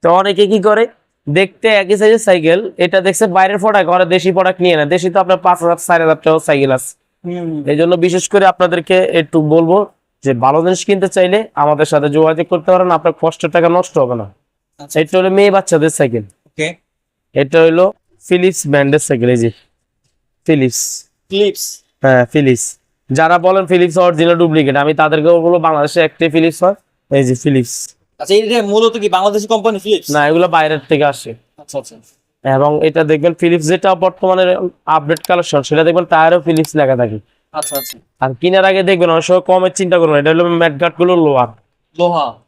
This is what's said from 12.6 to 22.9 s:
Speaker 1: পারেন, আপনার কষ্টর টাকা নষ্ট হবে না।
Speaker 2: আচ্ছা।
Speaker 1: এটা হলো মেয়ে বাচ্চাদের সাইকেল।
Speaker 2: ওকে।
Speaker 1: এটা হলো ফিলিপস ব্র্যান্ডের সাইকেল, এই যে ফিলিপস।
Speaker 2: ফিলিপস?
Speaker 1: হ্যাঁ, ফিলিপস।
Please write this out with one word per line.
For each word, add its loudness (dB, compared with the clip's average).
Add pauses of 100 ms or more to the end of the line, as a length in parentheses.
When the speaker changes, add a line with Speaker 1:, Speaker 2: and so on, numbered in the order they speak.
Speaker 1:
পারেন, 2
আপনার 0
কষ্টর -4
টাকা 2
নষ্ট -2
হবে 0
না। -8 (520)
Speaker 2:
আচ্ছা। -10
Speaker 1:
এটা 0
হলো 2
মেয়ে 4
বাচ্চাদের 0
সাইকেল। -2 (220)
Speaker 2:
ওকে। -10 (600)
Speaker 1:
এটা 0
হলো 2 (360)
ফিলিপস 0
ব্র্যান্ডের 0
সাইকেল, 0
এই 2
যে 0 (960)
ফিলিপস। 0 (500)
Speaker 2:
ফিলিপস? -2 (380)
Speaker 1:
হ্যাঁ, 2
ফিলিপস। 0 (480)